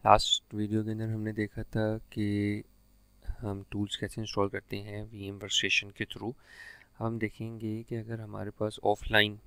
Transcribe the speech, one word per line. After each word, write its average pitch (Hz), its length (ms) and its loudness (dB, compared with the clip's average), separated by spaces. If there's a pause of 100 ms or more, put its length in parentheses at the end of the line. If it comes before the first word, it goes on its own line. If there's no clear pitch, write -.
Last - 500 6
video 107 280 0
के 110 80 -2
अंदर 110 180 -2
हमने 110 240 -2
देखा 107 300 -2 (120)
था 110 100 4 (280)
कि 107 120 0 (1120)
हम 98 320 -4
tools 104 300 -2
कैसे 107 200 -6
install 101 340 0
करते 101 220 -6 (100)
हैं 104 240 -8
वीएम 101 320 -8
वर्कस्टेशन 101 540 0
के 110 80 -2 (100)
through। 117 180 -6 (640)
हम 113 220 -2
देखेंगे 110 520 -6 (180)
कि 120 60 -4
अगर 113 260 -6
हमारे 104 380 -8
पास 107 200 -2 (140)
offline 104 540 4